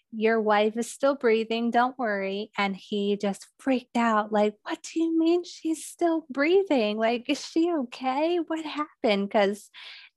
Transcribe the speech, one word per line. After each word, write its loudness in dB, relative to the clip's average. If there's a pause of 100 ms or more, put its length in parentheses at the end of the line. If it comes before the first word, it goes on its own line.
(160)
"Your 2
wife 2
is -4
still 0
breathing, 0
don't 2
worry." -4
And 0
he -2
just -4 (140)
freaked -2
out, 0
like, 2
"What -8
do -6
you 0
mean 2
she's -8
still -2
breathing? 2
Like, -2
is -2
she 0
okay? -2
What -4
happened?" -2
'Cause 0 (460)